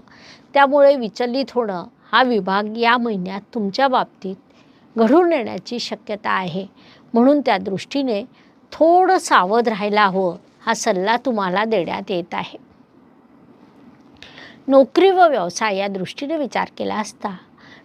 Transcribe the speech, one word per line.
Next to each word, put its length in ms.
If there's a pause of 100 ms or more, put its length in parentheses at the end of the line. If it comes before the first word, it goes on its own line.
(540)
त्यामुळे 420
विचलित 540
होणं 340 (280)
हा 100
विभाग 540
या 200
महिन्यात 440 (140)
तुमच्या 340
बाबतीत 480 (600)
घडून 360
येण्याची 460
शक्यता 520
आहे. 360 (480)
म्हणून 260
त्या 180
दृष्टीने 640 (500)
थोडं 460
सावध 500
राहायला 380
हवं, 300 (300)
हा 80
सल्ला 420
तुम्हाला 480
देण्यात 460
येत 240
आहे. 240 (2000)
नोकरी 420
व 180
व्यवसाय 480
या 120
दृष्टीने 480
विचार 320 (100)
केला 180
असता 400 (480)